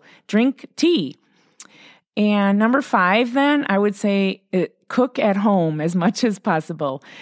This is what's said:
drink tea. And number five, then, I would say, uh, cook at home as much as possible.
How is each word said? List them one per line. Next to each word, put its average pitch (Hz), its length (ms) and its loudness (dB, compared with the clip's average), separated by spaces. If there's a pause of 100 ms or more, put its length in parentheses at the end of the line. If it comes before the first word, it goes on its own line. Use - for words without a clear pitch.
(280)
drink 240 480 0
tea. 294 400 0 (1040)
And 202 420 2
number 240 220 2
five, 220 500 2
then, 285 380 0
I 196 80 0
would 202 180 0
say, 196 460 -2 (120)
uh, 180 120 0 (240)
cook 247 280 0
at 202 200 2
home 185 420 0
as 170 160 -2
much 185 300 0
as 208 140 -2
possible. 156 640 -4 (200)